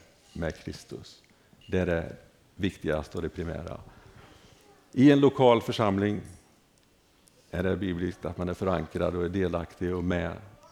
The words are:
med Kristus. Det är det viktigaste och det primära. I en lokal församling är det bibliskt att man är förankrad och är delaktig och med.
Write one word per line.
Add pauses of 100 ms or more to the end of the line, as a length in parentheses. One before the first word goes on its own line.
(320)
med
Kristus. (480)
Det
är
det (380)
viktigaste
och
det
primära. (1120)
I
en
lokal
församling (1300)
är
det
bibliskt
att
man
är
förankrad
och
är
delaktig
och
med. (400)